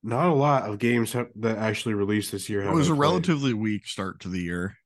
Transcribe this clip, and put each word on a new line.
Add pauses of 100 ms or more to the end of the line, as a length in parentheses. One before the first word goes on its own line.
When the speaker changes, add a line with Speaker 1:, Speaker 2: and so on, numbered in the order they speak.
Speaker 1:
Not
a
lot
of
games
have,
that
actually
released
this
year
Speaker 2:
It
Speaker 1:
have
Speaker 2:
was
Speaker 1:
I
Speaker 2:
a
Speaker 1:
played.
Speaker 2:
relatively
weak
start
to
the
year.